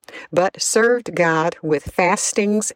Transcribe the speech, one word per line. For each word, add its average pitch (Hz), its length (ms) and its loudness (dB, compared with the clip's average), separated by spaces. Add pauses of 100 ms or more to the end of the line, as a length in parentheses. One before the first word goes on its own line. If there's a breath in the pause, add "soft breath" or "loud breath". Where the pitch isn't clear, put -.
(320 loud breath)
but 185 300 0
served 233 520 0
God 165 480 0
with 156 320 -2
fastings 208 800 0